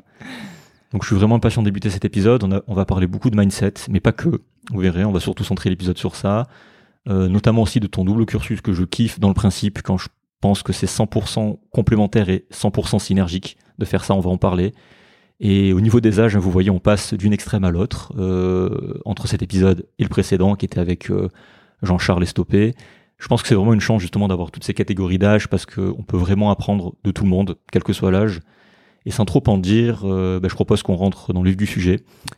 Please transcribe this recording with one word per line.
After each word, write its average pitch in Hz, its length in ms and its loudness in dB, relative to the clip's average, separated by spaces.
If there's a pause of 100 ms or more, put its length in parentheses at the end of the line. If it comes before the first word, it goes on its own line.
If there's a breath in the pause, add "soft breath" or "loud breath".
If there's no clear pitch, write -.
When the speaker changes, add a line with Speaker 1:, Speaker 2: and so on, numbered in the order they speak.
Speaker 1:
<laughs> - 880 -20
Speaker 2:
Donc, 98 120 -4
je - 40 -10
suis 107 80 2
vraiment 107 200 4
impatient 113 260 2
de 104 60 2
débuter 101 220 -2
cet 95 140 -6
épisode. 107 380 2
On 95 100 0
a, 98 140 -2
on 104 80 -6
va 95 100 2
parler 92 220 0
beaucoup 101 240 0
de 104 60 4
mindset, 98 380 2 (160)
mais 98 100 0
pas 117 120 2
que. - 300 -2 (280)
Vous 104 100 -4
verrez, 92 240 2
on 104 80 0
va 90 80 0
surtout - 240 -4
centrer 98 260 -2
l'épisode 90 280 -2
sur - 180 -6
ça. 107 320 -2 (600 soft breath)
Euh, 95 200 2
notamment 110 340 4
aussi 107 160 0
de 104 80 -2
ton 95 180 -2
double 107 220 2
cursus - 340 -4
que 104 120 -2
je 87 100 0
kiffe 110 380 -2
dans 101 80 4
le 95 60 2
principe - 480 -2
quand 95 140 -2
je - 120 -6 (320)
pense 98 240 0
que 95 80 -2
c'est 92 160 -2
cent - 180 -2
pour 104 220 -4
cent 107 320 -4 (100)
complémentaire 104 580 2
et 92 220 0
cent - 220 -2
pour 104 160 -2
cent 107 100 0
synergique 95 600 -2 (200 soft breath)
de 110 60 -2
faire 95 200 -4
ça, 104 100 2
on 95 60 0
va 90 100 -2
en 92 80 0
parler. 90 340 0 (680 soft breath)
Et 98 340 4
au 92 80 4
niveau 113 200 4
des 110 180 2
âges, 110 180 4
vous 95 140 0
voyez, 92 200 2
on 92 100 2
passe 104 340 0
d'une 104 180 0
extrême 101 300 -2
à 92 80 2
l'autre, 87 480 -4
euh, 92 840 -2
entre - 240 -6
cet - 140 -2
épisode 92 440 2 (140)
et - 20 0
le 98 60 -2
précédent 98 480 2
qui - 80 -6
était - 160 -4
avec, 87 300 -4
euh, 95 180 -2 (540 soft breath)
Jean-Charles 90 420 2
Estoppé. 101 500 0 (440 soft breath)
Je - 100 -16
pense 120 140 2
que - 60 -8
c'est 123 60 4
vraiment 107 200 4
une 104 60 4
chance 110 200 0
justement 98 260 -2
d'avoir 87 240 -2
toutes - 140 -16
ces 101 100 -4
catégories 95 440 -2
d'âge 104 280 4
parce - 200 -4
qu'on - 360 -6
peut - 140 -4
vraiment 98 340 2
apprendre 98 540 -2
de 101 80 -2
tout - 100 -4
le 98 80 2
monde, 92 260 0 (140)
quel - 140 -2
que - 80 -2
soit 95 180 0
l'âge. 95 300 0 (640 soft breath)
Et 101 80 -6
sans 113 120 0
trop 127 220 0
en 104 120 2
dire, 110 440 2
euh, 92 380 -2
bah, 92 100 -2
je - 60 -10
propose - 260 0
qu'on 95 140 -2
rentre 92 360 -2
dans 90 120 0
le 92 60 4
vif 95 60 2
du 104 100 -2
sujet. 92 340 0 (380 loud breath)